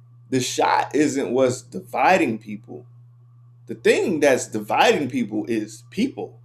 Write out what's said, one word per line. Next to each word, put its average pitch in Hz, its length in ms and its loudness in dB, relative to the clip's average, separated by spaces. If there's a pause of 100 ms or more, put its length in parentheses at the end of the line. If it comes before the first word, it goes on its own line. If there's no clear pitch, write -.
(300)
The 131 100 0
shot - 540 0
isn't 131 380 0
what's 127 300 0
dividing 127 760 0
people. - 480 -16 (800)
The - 80 -10
thing 233 460 2
that's 135 260 4
dividing 139 640 0
people 107 360 -4
is 107 440 -6
people. - 540 -6